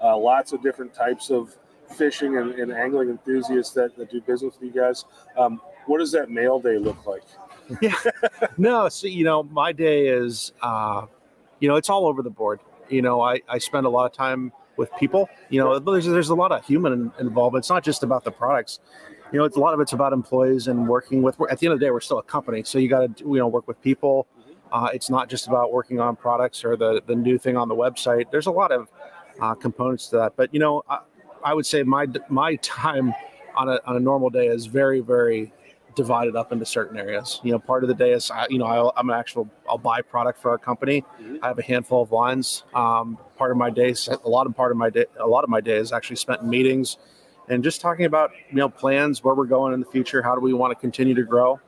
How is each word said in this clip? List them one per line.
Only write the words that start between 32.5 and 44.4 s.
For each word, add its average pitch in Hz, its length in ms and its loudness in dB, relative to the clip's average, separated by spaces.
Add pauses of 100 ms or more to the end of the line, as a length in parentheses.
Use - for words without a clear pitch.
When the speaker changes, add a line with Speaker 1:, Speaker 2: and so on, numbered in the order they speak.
Speaker 2:
time 131 580 -2 (420)
on 131 140 0
a, 127 160 0
on 123 120 -2
a - 20 0
normal 131 320 2
day 123 160 2
is 117 180 -2
very, 135 360 2
very 117 520 0 (420)
divided 120 400 0
up 113 180 -4
into 113 120 -4
certain 107 320 -6
areas. 101 460 -8
You 120 80 0
know, 113 80 2
part 127 240 0
of 123 60 0
the 123 60 2
day 123 180 4
is, 120 180 -2
I, 120 180 -4
you 131 80 0
know, 123 80 0
I'll, 120 300 2
I'm 123 140 0
an 117 100 0
actual, 117 300 -6 (180)
I'll 117 100 -2
buy 117 240 -2
product 120 380 -2
for 127 100 -2
our 117 80 0
company. 131 460 -2 (180)
Speaker 1:
Mm-hmm. 123 220 -12
Speaker 2:
I 120 40 -4
have 120 120 -4
a 120 40 -8
handful 123 380 0
of 110 100 -2
lines. 123 520 0 (100)
Um, 117 440 0 (200)
part 127 140 0
of 123 60 0
my 123 120 2
day, 123 240 2 (300)
a 117 60 -2
lot 127 180 4